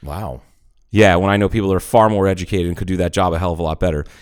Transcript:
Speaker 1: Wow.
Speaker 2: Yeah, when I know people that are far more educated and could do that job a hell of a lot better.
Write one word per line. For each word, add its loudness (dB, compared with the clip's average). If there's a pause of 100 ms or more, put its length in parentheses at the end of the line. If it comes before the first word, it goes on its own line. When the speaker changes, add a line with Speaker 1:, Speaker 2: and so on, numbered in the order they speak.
Speaker 1:
Wow. -12 (480)
Speaker 2:
Yeah, 6
when 0
I 2
know 0
people -2
that 0
are 0
far 4
more 2
educated -2
and -4
could -6
do -2
that -2
job 0
a -2
hell -2
of -6
a -4
lot -4
better. -2 (160)